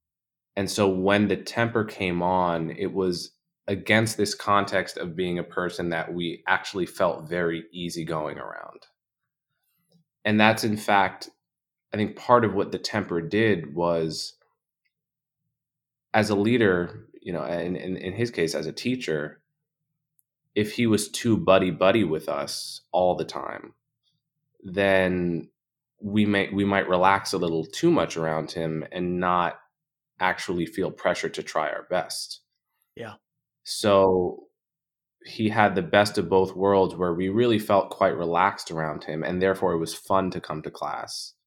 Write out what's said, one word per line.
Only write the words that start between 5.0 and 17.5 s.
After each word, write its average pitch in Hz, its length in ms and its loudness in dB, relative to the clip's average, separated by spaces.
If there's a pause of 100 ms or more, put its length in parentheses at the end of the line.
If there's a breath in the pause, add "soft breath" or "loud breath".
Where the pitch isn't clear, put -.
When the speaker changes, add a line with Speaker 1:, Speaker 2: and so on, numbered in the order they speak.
Speaker 1:
being 87 240 -2
a 85 40 -4
person 87 460 -4
that 82 240 -4
we 87 340 -6
actually 92 380 -2
felt 82 420 -2
very 85 460 -2
easygoing 80 640 -6
around. 50 480 -14 (1400)
And 107 140 2
that's, 110 260 6
in 107 100 0
fact, 98 540 2 (640)
I - 40 -4
think 104 200 -2
part 120 260 6
of 101 100 2
what 95 200 0
the 90 60 -4
temper 90 420 -4
did 87 520 0
was, 82 600 -2 (1800)
as 110 160 4
a 107 60 2
leader, 101 720 2 (140)
you - 100 -10
know, 85 120 -6
and 85 340 -4